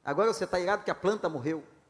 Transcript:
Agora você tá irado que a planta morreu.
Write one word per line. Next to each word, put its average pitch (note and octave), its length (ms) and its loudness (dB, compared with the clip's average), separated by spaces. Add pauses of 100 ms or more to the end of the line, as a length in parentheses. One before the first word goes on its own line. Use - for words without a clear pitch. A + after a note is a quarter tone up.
Agora F#3+ 300 2
você F#3 140 -2
tá F3+ 120 0
irado G3 240 0
que - 60 -2
a F3 60 0
planta G3 340 0
morreu. D3+ 340 -2 (260)